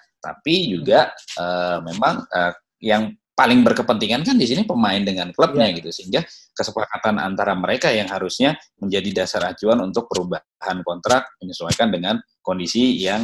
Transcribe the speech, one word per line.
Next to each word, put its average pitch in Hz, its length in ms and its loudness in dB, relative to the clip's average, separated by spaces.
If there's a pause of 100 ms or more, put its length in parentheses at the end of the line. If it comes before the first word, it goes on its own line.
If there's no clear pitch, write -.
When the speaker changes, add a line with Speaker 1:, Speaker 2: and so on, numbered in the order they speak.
(220)
Speaker 1:
tapi 160 480 -2
juga, 95 400 2 (240)
Speaker 2:
Hmm. - 80 -6
Speaker 1:
eh, 87 360 -2 (140)
memang, 120 240 0 (140)
eh, 90 240 2 (320)
yang 107 320 2 (180)
paling 123 280 6
berkepentingan 113 640 2
kan 269 80 2
di 208 80 4
sini 147 240 0
pemain 101 320 2
dengan 92 320 -2
klubnya 143 400 2
Speaker 2:
Iya. 85 80 -6
Speaker 1:
gitu, 82 160 -10
sehingga 120 320 -4 (240)
kesepakatan 107 720 -2
antara 98 320 0
mereka 104 320 0
yang 107 240 0
harusnya 98 480 -2 (240)
menjadi 95 400 -2
dasar 90 240 -2
acuan 104 320 2
untuk 98 320 -4
perubahan 90 720 -6
kontrak 87 400 0 (160)
menyesuaikan 98 480 -2
dengan 98 320 -2 (240)
kondisi 92 560 0
yang 98 240 -2